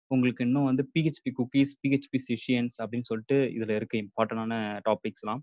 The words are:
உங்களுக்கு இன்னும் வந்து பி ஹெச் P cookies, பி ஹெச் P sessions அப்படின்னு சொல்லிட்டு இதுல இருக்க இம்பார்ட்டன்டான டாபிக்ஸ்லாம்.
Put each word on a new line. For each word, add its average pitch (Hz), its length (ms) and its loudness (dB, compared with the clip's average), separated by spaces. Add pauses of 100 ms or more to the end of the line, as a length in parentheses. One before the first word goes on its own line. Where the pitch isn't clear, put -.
(100)
உங்களுக்கு 123 340 2
இன்னும் 135 200 2
வந்து 135 240 2
பி - 120 0
ஹெச் 151 200 0
P 135 120 -4
cookies, 139 440 2
பி - 120 -4
ஹெச் 139 200 0
P 131 100 0
sessions 123 580 -2
அப்படின்னு 113 300 -6
சொல்லிட்டு 113 300 0 (140)
இதுல 110 240 -2
இருக்க 107 240 -4
இம்பார்ட்டன்டான 110 560 -2 (300)
டாபிக்ஸ்லாம். 110 580 -2